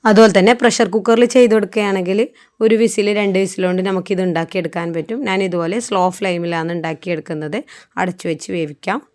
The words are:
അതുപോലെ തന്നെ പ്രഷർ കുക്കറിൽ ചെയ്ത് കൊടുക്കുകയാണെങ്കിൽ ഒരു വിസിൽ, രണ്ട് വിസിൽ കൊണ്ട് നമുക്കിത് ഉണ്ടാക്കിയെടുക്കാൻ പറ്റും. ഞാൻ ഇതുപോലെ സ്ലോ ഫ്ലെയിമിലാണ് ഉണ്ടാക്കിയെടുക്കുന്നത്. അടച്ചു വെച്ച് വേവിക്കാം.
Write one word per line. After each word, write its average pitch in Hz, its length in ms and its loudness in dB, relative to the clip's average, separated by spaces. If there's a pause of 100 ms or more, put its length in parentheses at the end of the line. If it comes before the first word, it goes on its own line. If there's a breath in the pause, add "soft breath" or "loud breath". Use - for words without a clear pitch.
അതുപോലെ 214 280 8
തന്നെ 202 240 6
പ്രഷർ 233 320 2
കുക്കറിൽ 226 400 2
ചെയ്ത് 247 220 6
കൊടുക്കുകയാണെങ്കിൽ 202 640 -2 (440 soft breath)
ഒരു 220 180 4
വിസിൽ, 220 260 0 (120)
രണ്ട് 196 220 0
വിസിൽ 190 260 -4
കൊണ്ട് 185 200 0
നമുക്കിത് 185 400 -2
ഉണ്ടാക്കിയെടുക്കാൻ 165 680 -4
പറ്റും. 170 320 -6
ഞാൻ 190 200 -2
ഇതുപോലെ 175 300 -4 (100)
സ്ലോ 190 160 0 (160)
ഫ്ലെയിമിലാണ് 170 580 -4
ഉണ്ടാക്കിയെടുക്കുന്നത്. 160 840 -6 (420 loud breath)
അടച്ചു 180 280 -6
വെച്ച് 156 260 -6
വേവിക്കാം. 170 460 -6 (140)